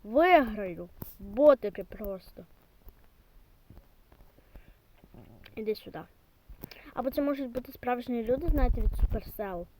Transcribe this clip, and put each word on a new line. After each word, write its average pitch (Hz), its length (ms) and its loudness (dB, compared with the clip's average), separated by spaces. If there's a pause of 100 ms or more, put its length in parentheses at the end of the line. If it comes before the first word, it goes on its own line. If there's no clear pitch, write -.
виграю. 214 840 4 (300)
Ботики 208 640 4
просто. 190 600 -12 (3000)
Іди 214 200 -4
сюди. - 240 -16 (960)
Або 254 160 -2
це 285 120 -2
можуть 277 300 -2
бути 254 200 -10
справжні 240 520 -4
люди, 269 240 0
знаєте, 247 340 2
від 214 100 2
Supercell. 190 720 -4 (140)